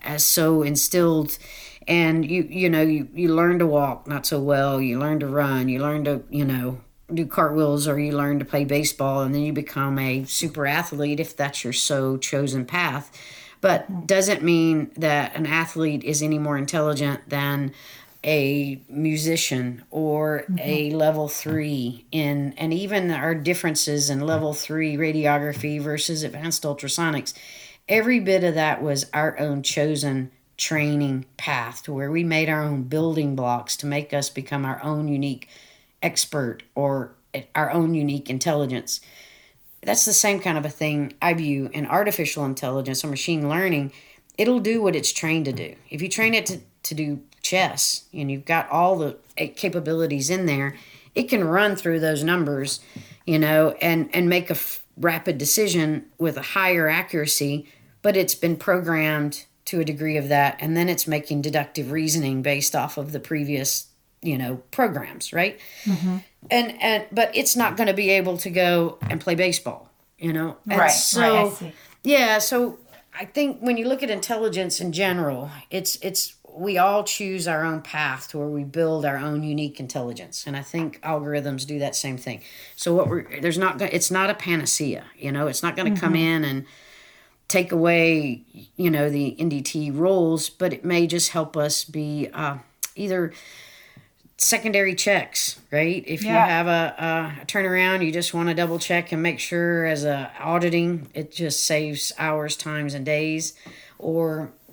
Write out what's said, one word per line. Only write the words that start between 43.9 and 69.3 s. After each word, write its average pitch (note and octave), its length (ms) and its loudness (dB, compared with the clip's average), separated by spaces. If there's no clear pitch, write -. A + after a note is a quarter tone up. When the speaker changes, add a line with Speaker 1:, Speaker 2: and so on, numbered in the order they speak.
Speaker 1:
It'll A#3+ 220 4
do A3 220 0
what F#3 140 4
it's - 160 -2
trained D#3+ 340 0
to C3+ 60 -2
do. F2+ 240 -8
If D3 120 -8
you F#3+ 60 -4
train A3 280 2
it A3 100 0
to, F#3 140 -6
to - 120 -8
do D3 260 -4
chess - 720 0
and C#3+ 180 -4
you've C3+ 140 -8
got - 240 0
all F3 260 4
the D3+ 220 -2
capabilities D#3 920 -2
in F#3 160 0
there, C#3 320 0
it - 80 0
can A#3 200 0
run F#3+ 320 2
through E3 240 0
those D#3 240 0
numbers, D3 560 0
you D#3+ 140 2
know, D#3 320 6
and, E3 320 2
and F3 160 4
make F3 200 2
a E3+ 40 -2
f-, - 300 -6
rapid D#3+ 420 0
decision D#3 640 0
with D#3+ 180 0
a C3+ 40 -6
higher F3+ 460 2
accuracy, D3+ 800 -2
but G#3 140 4
it's F#3+ 200 2
been E3+ 200 0
programmed D#3 920 0
to F3 140 -2
a D#3+ 60 2
degree D3+ 320 -2
of C#3 120 -2
that. C#3+ 300 4
And D#3 160 -2
then F3 140 2
it's E3+ 180 -2
making D3+ 340 -2
deductive C#3+ 500 -2
reasoning D3+ 500 0
based C#3+ 340 0
off C#3+ 220 -2
of D3 160 -6
the C#3 60 -6
previous, C#3+ 680 -4
you D3+ 160 -2
know, B2+ 200 -4
programs, - 600 -2
right? F#3+ 260 0
Speaker 2:
Mm-hmm. F#3 320 0
Speaker 1:
And, A#3 300 2
and, G#3+ 320 2
but A3+ 200 2
it's - 220 2
not A3 220 2
gonna G#3+ 160 2
be G3 160 2
able F#3 300 4
to F#3+ 100 -6
go F3 540 2
and - 180 -4
play E3+ 140 0